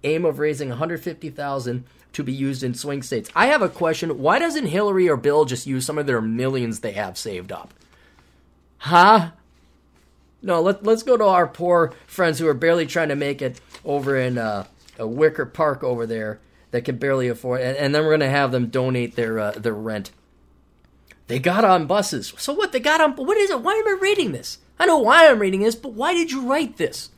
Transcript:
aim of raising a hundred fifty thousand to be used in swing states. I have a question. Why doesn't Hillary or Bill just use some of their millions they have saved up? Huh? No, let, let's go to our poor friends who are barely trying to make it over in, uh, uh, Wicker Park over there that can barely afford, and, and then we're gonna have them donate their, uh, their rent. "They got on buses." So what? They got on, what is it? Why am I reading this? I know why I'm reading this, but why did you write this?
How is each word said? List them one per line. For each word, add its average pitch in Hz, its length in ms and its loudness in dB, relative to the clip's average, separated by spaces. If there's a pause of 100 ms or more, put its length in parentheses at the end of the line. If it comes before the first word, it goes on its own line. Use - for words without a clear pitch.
aim 160 180 0
of 147 160 0
raising 147 320 -2
a 120 60 -8
hundred 165 240 -4
fifty 165 280 -10
thousand 131 540 -6 (300)
to 151 100 -6
be 131 80 -6
used 135 320 -4
in 135 100 -4
swing 143 300 -8
states. 113 320 -6
I 202 120 4
have 233 140 2
a 185 60 0
question. 160 520 -4
Why 170 200 2
doesn't 302 280 -2
Hillary 190 420 2
or 143 80 2
Bill 147 260 2
just 127 240 -4
use 131 180 -4
some 151 120 -4
of 143 80 -2
their 120 160 0
millions 117 580 -4
they 107 140 -8
have 95 240 -6
saved 95 340 -10
up? 87 220 -14 (1040)
Huh? 175 540 6 (1080)
No, 175 200 0
let, 196 240 0
let's 220 180 2
go 247 140 4
to 220 80 2
our 180 220 6
poor 175 440 2 (160)
friends 165 320 0
who 165 80 0
are 147 60 4
barely 165 320 2
trying 160 240 -2
to 143 80 0
make 139 240 -4
it 127 180 -6 (240)
over 139 320 -2
in, 127 220 0
uh, 107 300 -4 (300)
uh, 113 80 -6
Wicker 151 400 0
Park 143 380 -2
over 120 220 -2
there 110 340 -6 (320)
that 120 140 -4
can 131 100 -4
barely 131 320 0
afford, 123 320 -4
and, 131 160 -4
and 139 180 -2
then 156 120 2
we're 156 60 2
gonna 151 180 2
have 135 240 0
them 123 140 0
donate 127 500 -2
their, 113 200 -2
uh, 107 140 -2
their 110 220 -4
rent. 107 380 -8 (1160)
"They 120 100 -4
got 175 260 2
on 185 220 4
buses." 170 520 -4
So - 160 -6
what? 392 180 -2
They 262 80 -2
got 302 220 2
on, 294 140 2
what 302 220 -2
is 403 140 2
it? 254 100 -2
Why 359 120 0
am 440 140 0
I 381 140 0
reading 381 300 0
this? - 260 -12 (220)
I 349 80 4
know 330 100 6
why 285 300 8
I'm 254 100 8
reading 190 240 0
this, 226 140 2
but 233 180 -14
why 285 220 -2
did 330 160 0
you 269 100 -6
write 269 360 -2
this? - 400 -6